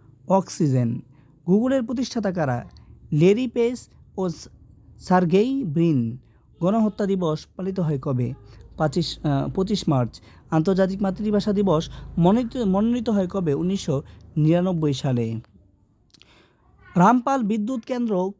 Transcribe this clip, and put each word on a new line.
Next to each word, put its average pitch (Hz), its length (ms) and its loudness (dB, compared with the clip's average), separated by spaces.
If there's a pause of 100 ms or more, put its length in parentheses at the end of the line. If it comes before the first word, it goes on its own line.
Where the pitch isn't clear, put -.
(280)
অক্সিজেন। 135 720 2 (460)
Google-এর 240 400 2
প্রতিষ্ঠাতা 226 460 -4
কারা? 135 360 -2 (440)
লেরি 202 360 4
পেজ 233 400 -2 (280)
ও 185 120 -4
স-, - 200 -10 (500)
সার্গেই 196 680 2
ব্রিন। 143 540 0 (420)
গণহত্যা 214 460 0
দিবস 180 400 -2 (100)
পালিত 190 240 -6
হয় 156 220 -2
কবে? 123 300 -2 (440)
পাঁচিশ, 160 480 -2
আহ, 139 260 0
পঁচিশ 190 380 -2
মার্চ। 127 320 0 (300)
আন্তর্জাতিক 190 520 0
মাতৃভাষা 208 500 -2
দিবস 190 380 0 (280)
মনোনীত, 220 380 2
মনোনীত 226 520 0
হয় 202 200 0
কবে? 180 260 -2
উনিশশো 165 480 -2 (340)
নিরানব্বই 160 560 2
সালে। 120 480 -2 (1600)
রামপাল 247 460 4
বিদ্যুৎ 226 420 -2
কেন্দ্র 214 560 -2